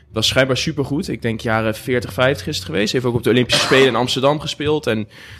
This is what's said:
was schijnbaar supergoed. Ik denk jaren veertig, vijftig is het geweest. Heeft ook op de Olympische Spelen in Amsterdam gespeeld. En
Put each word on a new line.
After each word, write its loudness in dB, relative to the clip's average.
was -2
schijnbaar 2
supergoed. -4
Ik -8
denk -2
jaren 0
veertig, -4
vijftig 0
is -4
het -8
geweest. -2
Heeft 0
ook 0
op -4
de 2
Olympische 2
Spelen 6
in 2
Amsterdam 0
gespeeld. -4
En -2